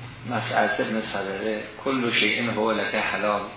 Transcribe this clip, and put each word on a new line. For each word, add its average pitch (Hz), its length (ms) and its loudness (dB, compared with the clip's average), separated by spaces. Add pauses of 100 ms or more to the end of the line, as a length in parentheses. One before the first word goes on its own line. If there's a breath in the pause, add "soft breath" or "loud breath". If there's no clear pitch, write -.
(300)
مسعد 110 480 2
بن 113 240 0 (100)
صدقه، 101 500 -2 (220)
کل 123 280 2
شیء 113 380 2
هو 107 220 2
لک 104 220 0
حلال 101 460 2 (160)